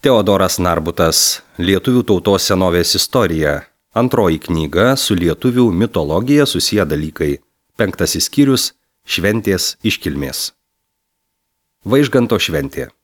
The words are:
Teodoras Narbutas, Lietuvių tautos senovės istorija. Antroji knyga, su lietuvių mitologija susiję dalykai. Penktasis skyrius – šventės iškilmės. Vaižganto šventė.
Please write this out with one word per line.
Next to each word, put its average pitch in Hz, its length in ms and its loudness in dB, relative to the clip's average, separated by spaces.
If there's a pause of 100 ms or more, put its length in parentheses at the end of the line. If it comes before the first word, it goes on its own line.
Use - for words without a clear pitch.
Teodoras 98 560 2
Narbutas, 82 800 0 (140)
Lietuvių 98 480 0
tautos 98 400 2
senovės 92 500 0
istorija. 80 680 0 (340)
Antroji 110 460 2
knyga, 85 540 0
su - 180 -2
lietuvių 113 580 0
mitologija 104 760 0
susiję 98 380 -2
dalykai. 76 540 -4 (400)
Penktasis - 500 -2
skyrius – 135 440 2 (360)
šventės 101 720 -2
iškilmės. 71 720 -4 (1300)
Vaižganto 123 520 2
šventė. 69 500 -4 (160)